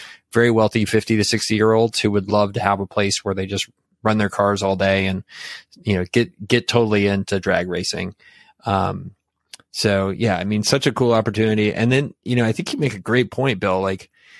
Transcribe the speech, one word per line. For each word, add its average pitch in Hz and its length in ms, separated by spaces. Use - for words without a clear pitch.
very 117 200
wealthy 110 340
fifty 110 300
to 104 80
sixty 110 320
year 107 160
olds 113 280
who 107 120
would 98 180
love 104 240
to 98 60
have 98 220
a 98 40
place 101 400
where 101 80
they 95 140
just 98 200
run 107 160
their 101 100
cars 101 320
all 98 140
day 98 320
and, 92 160
you 104 140
know, 90 160
get, - 360
get - 200
totally 107 400
into 98 320
drag 90 280
racing. 92 460
Um, 95 520
so 98 380
yeah, 95 280
I 87 60
mean, 104 180
such 135 240
a 135 60
cool 120 220
opportunity. 107 600
And 117 180
then, 139 220
you 123 120
know, 120 100
I 110 60
think - 220
you 285 60
make 135 140
a 101 60
great 117 320
point, 127 280
Bill, 95 220
like 95 300